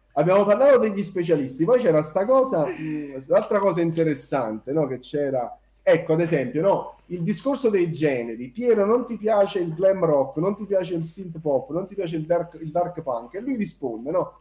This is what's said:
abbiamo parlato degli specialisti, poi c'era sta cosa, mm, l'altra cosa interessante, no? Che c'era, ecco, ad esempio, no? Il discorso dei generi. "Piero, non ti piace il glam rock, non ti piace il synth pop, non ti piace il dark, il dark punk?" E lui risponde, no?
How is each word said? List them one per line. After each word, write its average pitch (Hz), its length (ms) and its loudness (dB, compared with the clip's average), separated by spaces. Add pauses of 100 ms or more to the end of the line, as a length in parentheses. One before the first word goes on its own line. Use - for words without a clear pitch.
(120)
abbiamo 190 320 4
parlato 247 340 6
degli 202 240 0
specialisti, 160 640 -2
poi 240 160 4
c'era 202 200 4
sta 196 240 -2
cosa, 254 420 2
mm, 151 500 -6 (100)
l'altra 208 320 2
cosa 185 240 2
interessante, 143 920 -2
no? 151 140 0
Che 127 140 -8
c'era, 135 540 -4 (280)
ecco, 165 320 4
ad 165 80 2
esempio, 151 400 0
no? 190 320 0 (120)
Il 175 160 -6
discorso 240 460 -2
dei 175 240 2
generi. 127 560 -2
"Piero, 214 380 2
non 240 180 2
ti 233 140 -10
piace 202 400 2
il 170 160 -2
glam 190 280 2
rock, 143 360 2
non 196 180 0
ti 214 80 -10
piace 185 300 -2
il 165 100 -4
synth 165 360 -12
pop, 143 320 -2
non 185 140 -4
ti 196 80 -18
piace 170 220 -6
il 156 80 -4
dark, 170 340 -2
il 160 120 -10
dark 165 320 -2
punk?" 120 320 -8
E 196 60 -8
lui 262 160 -4
risponde, 135 540 -6
no? 175 300 -2